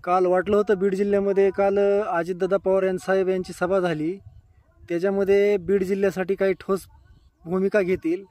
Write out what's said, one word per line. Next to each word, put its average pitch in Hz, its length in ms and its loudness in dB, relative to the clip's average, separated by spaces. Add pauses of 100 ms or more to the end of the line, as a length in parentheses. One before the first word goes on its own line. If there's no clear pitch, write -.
काल 185 220 2
वाटलं 185 320 2
होतं 208 200 2
बीड 190 180 0
जिल्ह्यामध्ये, 196 560 2
काल, 196 280 2
अ, 202 380 0
अजितदादा 175 400 -2
पवार 190 260 0
यां-, 190 140 -2
साहेब 185 320 0
यांची 185 240 -4
सभा 185 260 0
झाली, 170 400 -4 (720)
त्याच्यामध्ये 196 680 2
बीड 190 260 0
जिल्ह्यासाठी 196 520 -2
काही 196 180 0
ठोस 190 340 -4 (580)
भूमिका 190 360 0
घेतील 180 500 -2